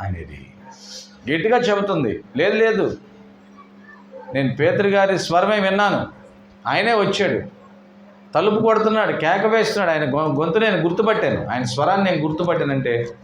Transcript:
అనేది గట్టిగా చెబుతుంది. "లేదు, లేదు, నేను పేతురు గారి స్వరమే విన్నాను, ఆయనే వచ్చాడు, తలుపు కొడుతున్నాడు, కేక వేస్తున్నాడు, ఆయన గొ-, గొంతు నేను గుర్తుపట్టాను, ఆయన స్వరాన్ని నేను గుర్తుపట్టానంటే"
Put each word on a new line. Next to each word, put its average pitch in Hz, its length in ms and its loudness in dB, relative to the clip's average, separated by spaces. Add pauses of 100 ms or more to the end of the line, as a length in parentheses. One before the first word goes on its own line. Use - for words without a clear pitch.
అనేది 80 460 -10 (840)
గట్టిగా 202 260 2
చెబుతుంది. 190 680 0 (140)
"లేదు, 190 180 2
లేదు, 196 420 0 (1400)
నేను 131 220 0
పేతురు 180 320 2
గారి 196 320 2
స్వరమే 196 400 0
విన్నాను, 190 480 0 (600)
ఆయనే 185 260 0
వచ్చాడు, 196 680 -2 (720)
తలుపు 208 260 2
కొడుతున్నాడు, 214 520 2
కేక 180 340 0
వేస్తున్నాడు, 202 540 0
ఆయన 147 100 0
గొ-, 147 320 0
గొంతు 170 180 0
నేను 214 180 2
గుర్తుపట్టాను, 170 680 0
ఆయన 123 160 -4
స్వరాన్ని 185 480 0
నేను 156 160 0
గుర్తుపట్టానంటే" 143 800 -2 (160)